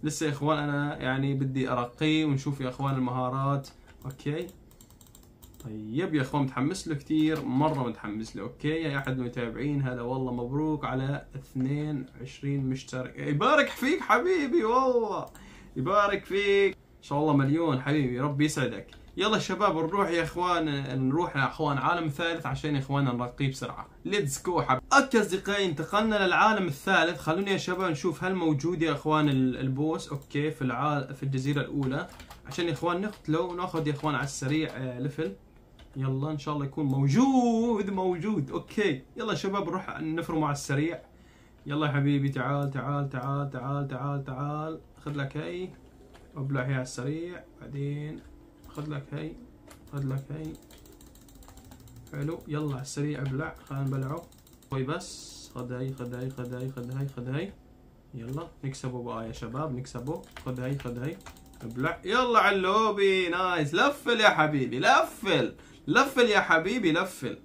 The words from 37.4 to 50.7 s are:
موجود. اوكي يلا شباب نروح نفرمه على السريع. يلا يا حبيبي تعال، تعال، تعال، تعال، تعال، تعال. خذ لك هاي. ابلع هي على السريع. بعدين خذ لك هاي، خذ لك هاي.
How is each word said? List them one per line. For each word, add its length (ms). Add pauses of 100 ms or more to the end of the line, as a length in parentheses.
موجود. 600
اوكي 520 (140)
يلا 180
شباب 340
نروح 320
نفرمه 440
على 80
السريع. 480 (640)
يلا 220
يا 40
حبيبي 380
تعال، 420
تعال، 380
تعال، 400
تعال، 380
تعال، 360
تعال. 560 (260)
خذ 100
لك 220
هاي. 320 (680)
ابلع 260
هي 120
على 80
السريع. 600 (180)
بعدين 720 (420)
خذ 140
لك 240
هاي، 220 (580)
خذ 140
لك 240
هاي. 220 (1600)